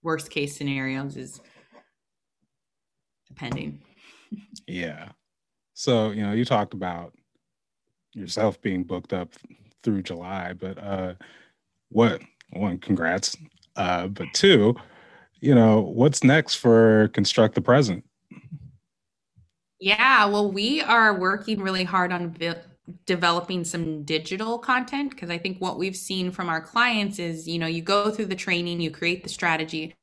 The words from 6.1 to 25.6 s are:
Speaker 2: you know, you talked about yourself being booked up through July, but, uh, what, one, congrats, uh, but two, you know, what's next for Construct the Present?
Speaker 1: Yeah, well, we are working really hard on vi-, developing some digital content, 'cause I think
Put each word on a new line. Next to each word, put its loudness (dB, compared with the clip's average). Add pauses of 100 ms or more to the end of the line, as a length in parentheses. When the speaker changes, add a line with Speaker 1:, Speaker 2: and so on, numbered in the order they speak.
Speaker 2:
you -6
know, -4
you 0
talked -2
about -10 (1000)
yourself -4
being -4
booked -8
up -8 (520)
through -2
July, -10
but, -12
uh, -8 (760)
what, 2 (300)
one, -4
congrats, -2 (400)
uh, -2
but -10
two, 6 (640)
you 4
know, 8
what's 2
next 4
for 6
Construct 2
the 0
Present? 2 (1800)
Speaker 1:
Yeah, 4
well, 2
we -2
are 4
working -2
really -2
hard 0
on -4
vi-, -4 (520)
developing 0
some -6
digital -4
content, -4
'cause -10
I -6
think -8